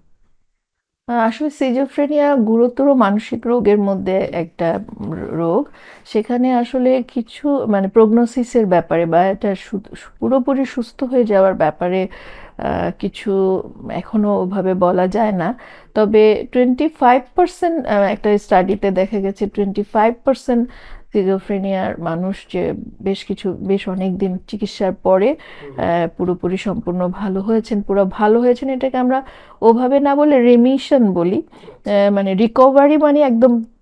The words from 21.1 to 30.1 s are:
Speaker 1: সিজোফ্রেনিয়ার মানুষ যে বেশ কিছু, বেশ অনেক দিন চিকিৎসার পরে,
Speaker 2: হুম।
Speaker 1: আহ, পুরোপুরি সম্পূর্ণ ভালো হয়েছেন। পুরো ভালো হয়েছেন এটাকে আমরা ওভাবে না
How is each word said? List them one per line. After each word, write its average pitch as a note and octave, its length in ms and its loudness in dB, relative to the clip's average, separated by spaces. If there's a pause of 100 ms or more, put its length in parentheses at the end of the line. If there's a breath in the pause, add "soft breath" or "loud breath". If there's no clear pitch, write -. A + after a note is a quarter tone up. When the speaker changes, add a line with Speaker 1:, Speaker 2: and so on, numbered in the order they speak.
Speaker 1:
সিজোফ্রেনিয়ার F#3+ 840 -2
মানুষ E3+ 540 -6
যে E3+ 200 -4 (300)
বেশ F#3+ 220 -4
কিছু, F#3+ 280 -6
বেশ G3 360 -4
অনেক F#3 300 -4
দিন F#3+ 200 -4 (100)
চিকিৎসার G3+ 440 -4
পরে, F#3+ 440 0 (260 loud breath)
Speaker 2:
হুম। C#3+ 160 -16
Speaker 1:
আহ, E3+ 380 -2
পুরোপুরি F3+ 400 -4
সম্পূর্ণ F3+ 520 -4
ভালো F#3+ 320 -6
হয়েছেন। G#3+ 420 -2
পুরো G3+ 220 0
ভালো G#3+ 360 2
হয়েছেন B3 280 0
এটাকে C4 280 -4
আমরা B3+ 260 0 (400 loud breath)
ওভাবে B3 380 4
না C#4 140 2